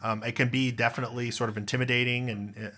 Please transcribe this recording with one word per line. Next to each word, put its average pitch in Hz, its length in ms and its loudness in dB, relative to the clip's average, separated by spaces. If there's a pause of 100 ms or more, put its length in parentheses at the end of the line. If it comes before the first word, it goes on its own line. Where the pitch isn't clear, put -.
Um, 110 200 -2
it 117 140 -4
can 123 120 4
be 131 220 2
definitely 117 600 -2
sort 117 200 0
of 107 80 -6
intimidating, 123 720 2
and 101 480 -8